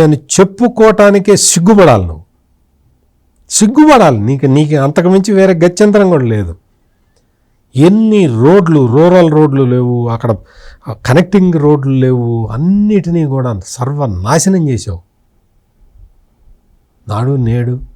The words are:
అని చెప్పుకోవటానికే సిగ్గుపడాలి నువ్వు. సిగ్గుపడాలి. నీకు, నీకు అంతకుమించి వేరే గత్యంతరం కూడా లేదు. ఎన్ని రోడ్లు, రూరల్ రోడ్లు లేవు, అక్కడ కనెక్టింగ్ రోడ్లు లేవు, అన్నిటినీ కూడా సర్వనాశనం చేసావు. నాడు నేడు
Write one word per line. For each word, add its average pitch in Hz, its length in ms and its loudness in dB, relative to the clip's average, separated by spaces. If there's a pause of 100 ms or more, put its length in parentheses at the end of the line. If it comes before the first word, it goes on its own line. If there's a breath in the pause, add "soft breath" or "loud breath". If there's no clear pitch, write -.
అని 151 120 2 (180)
చెప్పుకోవటానికే 202 1000 2 (140)
సిగ్గుపడాలి 170 600 2
నువ్వు. 80 140 -16 (1300)
సిగ్గుపడాలి. 220 680 2
నీకు, 135 180 -2 (120)
నీకు 151 180 0 (120)
అంతకుమించి 185 520 0
వేరే 190 140 2 (120)
గత్యంతరం 202 500 2
కూడా 131 100 0 (100)
లేదు. 92 180 -6 (1300)
ఎన్ని 214 340 2 (220)
రోడ్లు, 165 360 2 (140)
రూరల్ 170 440 4
రోడ్లు 135 260 2 (100)
లేవు, 123 240 -2 (180)
అక్కడ 113 160 -4 (760 soft breath)
కనెక్టింగ్ 180 480 0 (100)
రోడ్లు 135 300 0 (100)
లేవు, 120 260 -2 (240)
అన్నిటినీ 180 680 -2 (100)
కూడా 127 180 -4 (240)
సర్వనాశనం 139 920 -4
చేసావు. 95 320 -8 (2000)
నాడు 120 220 -4 (140)
నేడు 120 280 -4 (200)